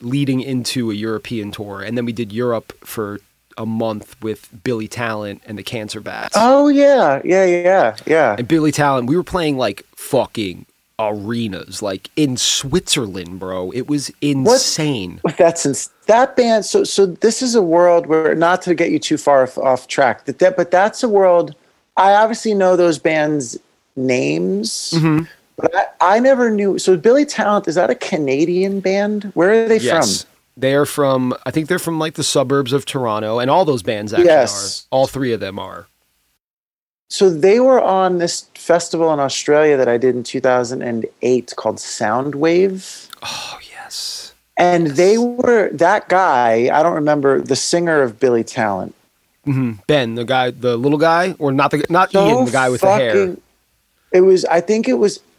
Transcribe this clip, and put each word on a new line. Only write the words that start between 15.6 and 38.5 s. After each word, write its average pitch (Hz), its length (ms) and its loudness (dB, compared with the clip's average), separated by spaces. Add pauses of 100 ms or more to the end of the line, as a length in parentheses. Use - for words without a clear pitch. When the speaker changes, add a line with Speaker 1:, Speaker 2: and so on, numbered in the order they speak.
Speaker 2:
ins-, 139 240 -4 (180)
that 254 280 4
band, 226 300 2
so, - 180 0
so - 220 0
this 202 360 0
is 240 140 -2
a 220 60 4
world 175 460 4
where, 156 280 2
not 175 280 2
to 175 120 0
get 170 160 0
you 147 80 0
too 147 180 -2
far 139 260 4
off, - 140 -6
off 127 300 0
track, 127 380 0
that, - 140 -8
that, 185 180 2
but 180 140 -2
that's 196 320 0
a 240 60 0
world, 180 460 2 (420)
I 196 160 4
obviously 220 400 0
know 185 220 2
those 175 240 2
bands' 151 580 -2 (380)
names, 156 1000 -4
Speaker 1:
Mm-hmm. 156 280 0 (340)
Speaker 2:
but 151 180 -2
I, 196 400 2
I 226 40 2
never 247 320 2
knew. 202 280 0
So 185 180 2
Billy 247 280 4
Talent, 208 420 -2
is 156 80 -2
that 180 140 2
a 247 60 -2
Canadian 175 840 -2
band? 202 560 -2
Where 214 300 4
are - 20 -4
they 220 100 4
Speaker 1:
Yes. 120 460 0
Speaker 2:
from? - 60 -20 (260)
Speaker 1:
They 131 200 0
are 143 100 2
from, 131 480 0 (140)
I 127 40 -4
think 156 160 -2
they're 180 120 -2
from, 165 180 -6
like, 160 160 -4
the 147 100 -6
suburbs 139 500 0
of 139 120 -2
Toronto, 113 540 -4
and 127 100 -2
all 175 160 4
those 131 160 0
bands 107 320 -6
actually 175 140 4
Speaker 2:
Yes. 107 640 0
Speaker 1:
are. 131 40 0
All 131 120 2
three 131 260 -4
of 101 60 -4
them 98 180 -10
are. 92 300 -14 (1200)
Speaker 2:
So 190 200 2
they 190 300 4
were 254 220 6
on 190 360 2
this 170 280 -4 (100)